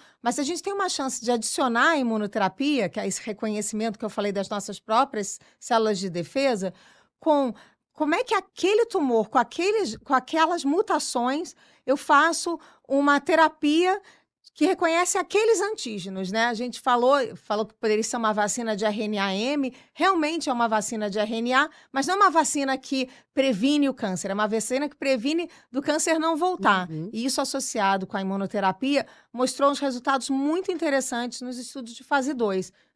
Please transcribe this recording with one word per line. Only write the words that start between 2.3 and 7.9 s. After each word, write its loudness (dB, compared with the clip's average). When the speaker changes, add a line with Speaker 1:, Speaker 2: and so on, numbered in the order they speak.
Speaker 1:
que -10
é -4
esse -6
reconhecimento -6
que -8
eu -4
falei -4
das -4
nossas -8
próprias -2
células 0
de -6
defesa, -2
com 2